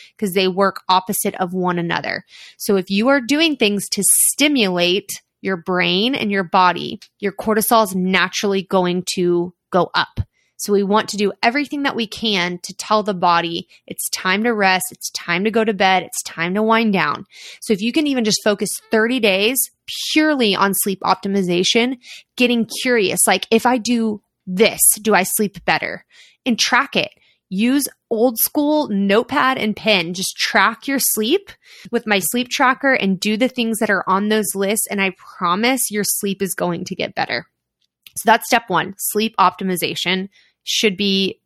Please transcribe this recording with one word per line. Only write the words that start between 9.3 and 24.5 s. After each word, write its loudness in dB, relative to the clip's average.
go 2
up. -2
So -4
we 4
want 0
to -10
do 0
everything -2
that -2
we -4
can -2
to -14
tell 0
the -2
body, 0
"It's -10
time -2
to 2
rest, 2
it's -12
time -4
to 0
go 2
to 0
bed, 2
it's -10
time -6
to 0
wind 2
down." 0
So -2
if 2
you -2
can 0
even 0
just 0
focus 0
thirty 2
days 0
purely 2
on 0
sleep -2
optimization, 0
getting 2
curious, 0
like, 2
"If 4
I 4
do -2
this, 2